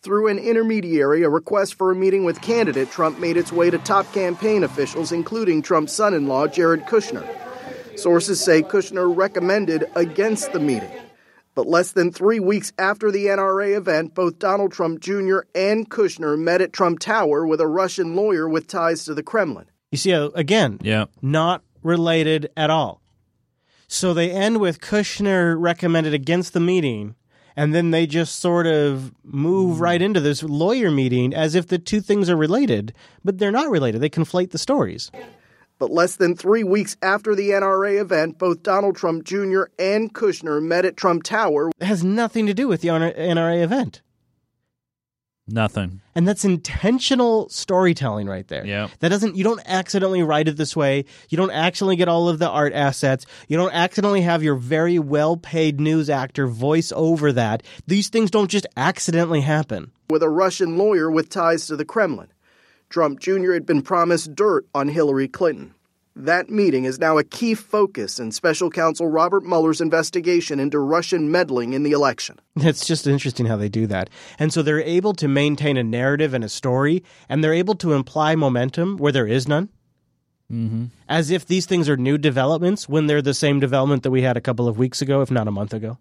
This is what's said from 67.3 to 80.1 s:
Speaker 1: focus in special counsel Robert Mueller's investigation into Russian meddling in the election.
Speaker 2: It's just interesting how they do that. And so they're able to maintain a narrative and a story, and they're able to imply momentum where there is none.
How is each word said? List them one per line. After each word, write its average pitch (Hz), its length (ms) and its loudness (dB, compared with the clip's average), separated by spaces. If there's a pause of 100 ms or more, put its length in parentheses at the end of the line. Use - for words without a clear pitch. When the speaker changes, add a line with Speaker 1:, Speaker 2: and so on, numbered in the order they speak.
Speaker 1:
focus 202 640 -2
in 113 120 -8
special 165 380 0
counsel 165 380 0
Robert 170 360 2
Mueller's 160 380 2
investigation 165 800 0
into 143 180 -2
Russian 156 540 0
meddling 135 420 0
in 135 80 -2
the 147 100 0
election. 143 480 -2 (160)
Speaker 2:
It's 151 300 2
just 160 220 -2
interesting 135 400 0
how 113 100 0
they 104 100 -4
do 110 200 -2
that. 95 240 -4 (260)
And 151 160 0
so 170 80 0
they're 151 180 2
able 180 340 0
to 156 140 -2
maintain 143 480 2
a 127 80 0
narrative 131 520 0
and 117 80 -2
a 104 60 -6
story, 139 540 0 (260)
and 151 140 0
they're 156 80 2
able 180 260 0
to 160 160 0
imply 151 420 0
momentum 147 640 0
where 143 140 0
there 127 140 2
is 127 220 0
none. 156 220 0 (840)